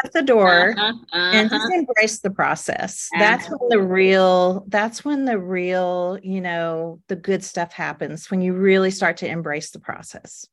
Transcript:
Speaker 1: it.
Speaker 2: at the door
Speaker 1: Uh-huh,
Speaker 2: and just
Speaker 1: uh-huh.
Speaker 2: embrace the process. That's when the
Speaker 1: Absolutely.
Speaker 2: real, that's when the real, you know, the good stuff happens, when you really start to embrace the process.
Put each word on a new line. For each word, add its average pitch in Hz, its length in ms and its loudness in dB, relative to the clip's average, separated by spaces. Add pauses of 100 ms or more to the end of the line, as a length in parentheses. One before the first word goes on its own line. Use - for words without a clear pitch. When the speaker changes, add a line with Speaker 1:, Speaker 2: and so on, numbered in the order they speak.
Speaker 1:
it. - 20 -14
Speaker 2:
at - 60 -16
the 330 80 2
door 202 560 6
Speaker 1:
Uh-huh, 214 160 0 (180)
Speaker 2:
and 185 380 2
just 214 160 -2
Speaker 1:
uh-huh. 370 140 0
Speaker 2:
embrace 220 400 0
the 196 120 -4
process. - 800 -4 (100)
That's 220 300 2
when 285 100 -8 (100)
the 233 60 4
Speaker 1:
Absolutely. 196 180 2
Speaker 2:
real, 185 760 4
that's 220 360 -2
when 277 200 -2
the 233 120 0
real, 180 840 -2
you 190 180 -6
know, 165 680 -6
the 185 80 -6
good 190 260 -4
stuff 170 300 -6
happens, 151 580 -10
when 190 100 0
you 185 120 0
really 190 380 4
start 175 260 -2
to 180 100 -8
embrace 156 440 -8
the - 80 -20
process. - 720 -16